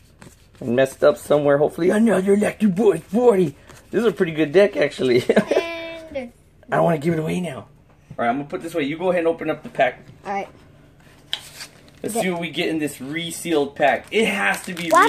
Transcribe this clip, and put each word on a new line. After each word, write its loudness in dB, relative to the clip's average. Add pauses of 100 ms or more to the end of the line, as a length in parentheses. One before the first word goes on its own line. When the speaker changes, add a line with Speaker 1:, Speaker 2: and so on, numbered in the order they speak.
(600)
Speaker 1:
and -2
messed 2
up 4
somewhere. 2
Hopefully 0
another 2
Electabuzz 2 (120)
Party. 4 (360)
This 0
is 2
a 4
pretty -2
good 0
deck, 4
actually. 0
<laughs> 2 (800)
Speaker 2:
And -10 (380)
Speaker 1:
I 0
don't 2
wanna 2
give -2
it -2
away -4
now. -8
All -16 (500)
right, 0
I'm -2
gonna -8
put -8
this -12
away. 0
You -4
go -2
ahead 2
and 0
open -2
up -6
the -16
pack. 0 (260)
Speaker 2:
All -6
right. -6 (1500)
Speaker 1:
Let's -8
Speaker 2:
Okay. 0
Speaker 1:
see 0
what -4
we -6
get -4
in -2
this -6
resealed -4
pack. 2
It 2
has -2
to -10
be -8
Speaker 2:
What 6